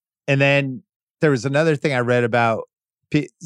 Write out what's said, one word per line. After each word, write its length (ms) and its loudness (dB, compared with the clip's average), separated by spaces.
And 120 2
then 440 0
there 120 2
was 140 -2
another 300 0
thing 180 -2
I 60 0
read 240 0
about 400 0
p-, 180 -2